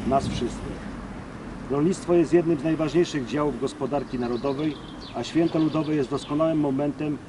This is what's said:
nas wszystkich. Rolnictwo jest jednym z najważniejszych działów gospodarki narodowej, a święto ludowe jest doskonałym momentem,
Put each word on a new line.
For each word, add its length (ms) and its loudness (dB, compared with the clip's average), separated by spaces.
nas 220 2
wszystkich. 600 -4
Rolnictwo 440 2
jest 180 6
jednym 280 4
z 40 -4
najważniejszych 640 2
działów 340 0
gospodarki 580 -2
narodowej, 560 -2
a 100 -4
święto 340 2
ludowe 360 2
jest 160 0
doskonałym 500 2
momentem, 580 0